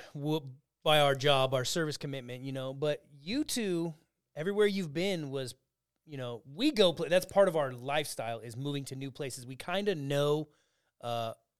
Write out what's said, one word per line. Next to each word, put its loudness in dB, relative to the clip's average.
w-, -4
by 6
our 6
job, 4
our 0
service -2
commitment, -10
you -8
know, -6
but -2
you -2
two, -2
everywhere 2
you've -2
been -2
was, -6
you -12
know, -8
we 2
go 6
pla-, -4
that's 4
part 6
of 2
our 0
lifestyle -4
is -12
moving -4
to -12
new -8
places. -10
We -12
kinda -2
know, 2
uh, -4